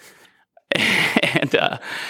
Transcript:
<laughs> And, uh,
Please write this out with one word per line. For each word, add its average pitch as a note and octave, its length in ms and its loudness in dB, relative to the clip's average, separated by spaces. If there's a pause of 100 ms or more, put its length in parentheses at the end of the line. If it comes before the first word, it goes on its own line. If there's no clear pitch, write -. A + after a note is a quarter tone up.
(760)
<laughs> - 60 2 (540)
And, - 180 0
uh, - 260 2 (300)